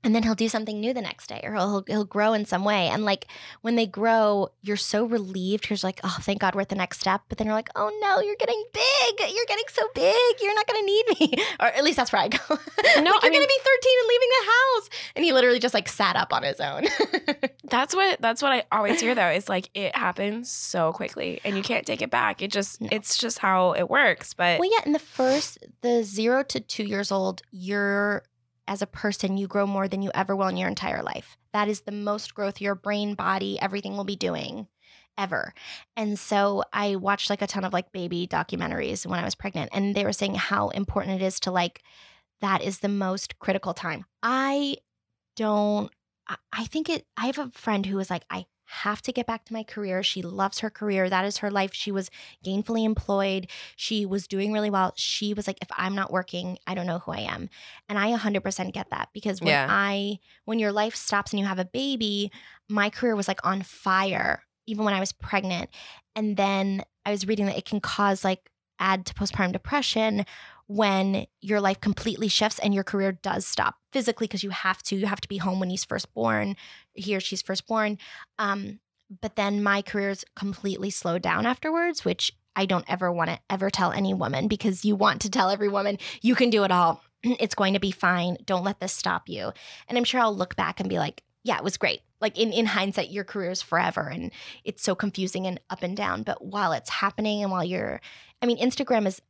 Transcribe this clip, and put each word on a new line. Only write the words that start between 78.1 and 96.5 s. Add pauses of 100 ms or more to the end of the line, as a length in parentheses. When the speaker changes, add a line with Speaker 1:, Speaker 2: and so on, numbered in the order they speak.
Speaker 1:
Um, (420)
but
then
my
career's (100)
completely
slowed
down
afterwards,
which (220)
I
don't
ever
wanna (100)
ever
tell
any
woman,
because
you
want
to
tell
every
woman, (220)
"You
can
do
it
all. (220)
<clears throat>
It's
going
to
be
fine.
Don't
let
this
stop
you." (340)
And
I'm
sure
I'll
look
back
and
be
like, (200)
"Yeah,
it
was
great." (200)
Like,
in,
in
hindsight,
your
career
is
forever
and (320)
it's
so
confusing
and (100)
up
and
down.
But
while